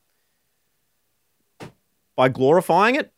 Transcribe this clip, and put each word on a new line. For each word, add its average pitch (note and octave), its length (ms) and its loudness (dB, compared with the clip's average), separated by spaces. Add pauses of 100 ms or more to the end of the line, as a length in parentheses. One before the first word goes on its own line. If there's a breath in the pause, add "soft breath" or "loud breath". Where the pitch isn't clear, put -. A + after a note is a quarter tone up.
(2250)
by B2+ 120 2
glorifying E3+ 680 0
it, - 220 -8